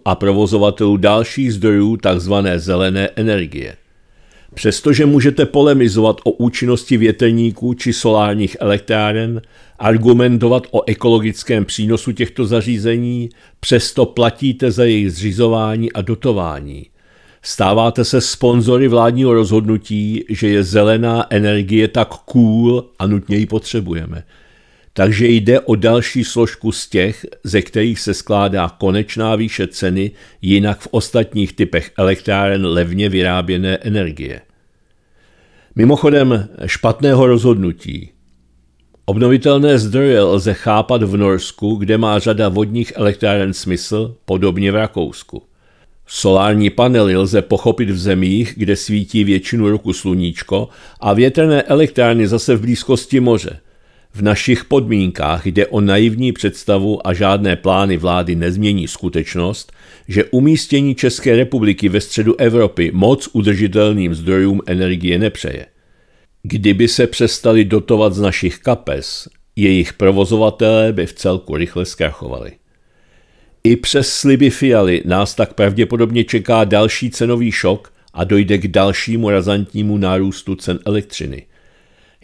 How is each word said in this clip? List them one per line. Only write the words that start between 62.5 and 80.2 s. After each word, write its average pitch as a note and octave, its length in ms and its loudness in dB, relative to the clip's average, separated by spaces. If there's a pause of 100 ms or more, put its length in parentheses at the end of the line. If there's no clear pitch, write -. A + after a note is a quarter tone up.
moc A2 380 2
udržitelným G#2 800 0
zdrojům F#2+ 520 0
energie F2+ 520 -2
nepřeje. F#2 480 -6 (760)
Kdyby G#2 460 2
se A#2+ 180 0
přestali A2+ 580 2
dotovat G#2+ 500 2
z G2 60 -4
našich F#2+ 380 -2
kapes, - 680 -6 (280)
jejich F#2+ 360 2
provozovatelé G#2+ 1000 2
by F#2 140 -2
v - 60 -10
celku F#2 440 -4
rychle F2 280 -4
zkrachovali. B1+ 680 -8 (1120)
I A#2 100 4
přes C3 360 -2
sliby C3+ 380 4
Fialy G#2+ 540 2
nás F#2 300 -2
tak - 200 -2
pravděpodobně A2+ 680 0
čeká A2+ 400 0
další G#2+ 460 0
cenový A#2+ 420 -2
šok - 400 -2 (200)
a E2 120 -6
dojde G2+ 340 2
k F#2+ 100 -4
dalšímu G2+ 640 0
razantnímu G2+ 680 -2
nárůstu F#2+ 560 -2